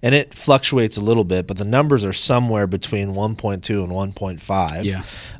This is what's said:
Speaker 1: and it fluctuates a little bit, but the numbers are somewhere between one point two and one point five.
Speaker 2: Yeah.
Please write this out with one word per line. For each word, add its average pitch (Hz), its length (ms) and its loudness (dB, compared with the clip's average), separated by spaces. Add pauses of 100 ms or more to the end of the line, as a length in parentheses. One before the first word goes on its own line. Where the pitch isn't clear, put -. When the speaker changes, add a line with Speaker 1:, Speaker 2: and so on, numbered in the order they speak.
Speaker 1:
and 123 100 4
it 143 200 2
fluctuates 131 640 2
a 104 40 -2
little 110 220 4
bit, 90 240 0
but 98 100 -6
the 101 80 -4
numbers 131 380 2
are 95 100 0
somewhere 113 540 2
between 98 460 -2
one 107 220 -2
point 98 280 -4
two 101 200 0
and 90 100 -4
one 98 200 -2
point 92 280 -8
five. 87 440 -2
Speaker 2:
Yeah. 95 180 -4 (360)